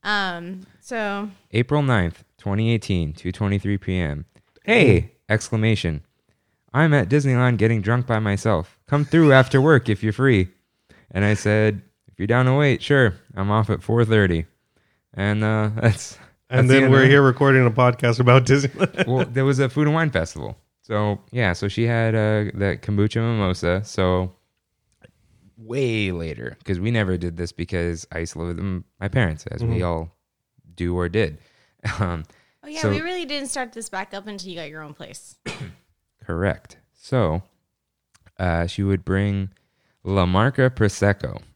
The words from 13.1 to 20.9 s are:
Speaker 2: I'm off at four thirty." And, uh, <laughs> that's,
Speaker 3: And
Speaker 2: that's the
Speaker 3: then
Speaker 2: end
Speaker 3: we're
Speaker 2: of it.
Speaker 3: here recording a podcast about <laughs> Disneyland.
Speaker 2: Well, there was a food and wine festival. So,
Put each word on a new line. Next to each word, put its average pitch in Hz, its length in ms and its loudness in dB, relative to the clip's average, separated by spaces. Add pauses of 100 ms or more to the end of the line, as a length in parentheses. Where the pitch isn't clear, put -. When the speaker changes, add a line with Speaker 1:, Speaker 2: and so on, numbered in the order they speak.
Speaker 2:
I'm 98 160 -2
off 110 180 0
at - 140 -2
four 117 220 0
thirty." 95 400 2 (680)
And, 104 300 -2
uh, 107 300 0
<laughs> - 20 -8
that's, 113 420 0 (320)
Speaker 3:
And 127 100 2
Speaker 2:
that's 127 80 4
the 131 80 6
Speaker 3:
then 135 100 6
Speaker 2:
end 131 80 4
Speaker 3:
we're 135 60 8
Speaker 2:
of 131 60 6
it. 131 40 8
Speaker 3:
here 143 120 8
recording 131 440 4
a 117 60 2
podcast 123 480 2
about 123 260 6
<laughs> - 0 -
Disneyland. 139 640 0
Speaker 2:
Well, 127 180 0
there 127 200 -2
was 135 140 0
a 135 100 2
food 147 180 0
and 147 80 2
wine 160 160 0
festival. 76 460 -6 (260)
So, 104 360 -2 (120)